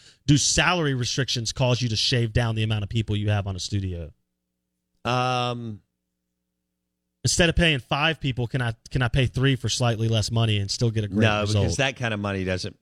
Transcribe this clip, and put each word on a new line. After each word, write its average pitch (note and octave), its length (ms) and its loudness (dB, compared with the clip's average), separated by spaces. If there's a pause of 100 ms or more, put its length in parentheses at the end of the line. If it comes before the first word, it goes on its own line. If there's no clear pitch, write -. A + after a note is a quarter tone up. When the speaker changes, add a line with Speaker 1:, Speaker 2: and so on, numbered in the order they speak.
(240)
Speaker 1:
Do D3 140 6
salary D#3+ 560 2
restrictions A#2+ 580 -4
cause B2 300 2
you B2 60 -2
to A2 80 -2
shave A#2 360 0
down A2+ 220 0
the A2 80 -2
amount A2 220 0
of F#2+ 60 -10
people G#2+ 260 -2
you G#2 140 0
have G2+ 180 0
on F#2+ 80 -4
a F2 40 -8
studio? F2+ 520 -4 (920)
Speaker 2:
Um, B2 760 -2 (1400)
Speaker 1:
Instead E3+ 240 2
of D#3 80 0
paying D#3 240 2
five D#3 400 -2
people, B2 260 -2
can B2+ 160 -4
I, A#2 120 -2 (160)
can C3 120 0
I B2 60 0
pay C3 180 2
three C3 300 2
for - 120 -4
slightly A#2 400 0
less A2+ 220 0
money A2+ 280 2
and G2 120 -4
still A#2+ 200 0
get G#2+ 140 -2
a G#2 40 -6
great G2 120 0
Speaker 2:
No, G#2+ 200 4
Speaker 1:
result? G#2 240 2
Speaker 2:
because E2+ 140 0
that C3+ 180 0
kind A#2 180 -2
of G#2 60 -4
money G2 240 -2
doesn't F#2 380 -4